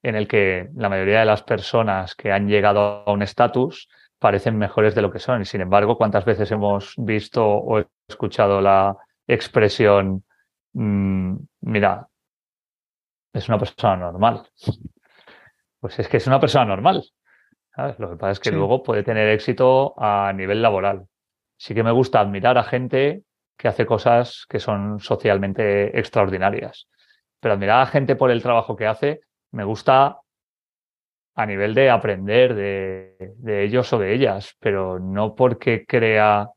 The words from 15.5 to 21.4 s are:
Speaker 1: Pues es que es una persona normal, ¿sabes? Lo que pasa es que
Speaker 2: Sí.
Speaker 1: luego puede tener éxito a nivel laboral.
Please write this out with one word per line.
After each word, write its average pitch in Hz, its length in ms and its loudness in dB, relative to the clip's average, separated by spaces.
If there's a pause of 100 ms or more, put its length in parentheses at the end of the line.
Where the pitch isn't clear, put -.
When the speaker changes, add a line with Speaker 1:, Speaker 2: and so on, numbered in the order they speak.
Speaker 1:
Pues - 180 -10
es - 100 -4
que 117 100 2
es 110 80 -2
una 131 120 4
persona 135 280 2
normal, 107 360 0 (720)
¿sabes? 135 240 -8
Lo 98 120 -8
que 85 60 -14
pasa 98 160 -4
es 98 80 -6
que - 100 -2
Speaker 2:
Sí. 92 40 -2
Speaker 1:
luego 101 280 0
puede 107 200 -2
tener 110 260 0
éxito 131 680 2
a 101 360 0
nivel 98 260 -4
laboral. 98 460 0 (500)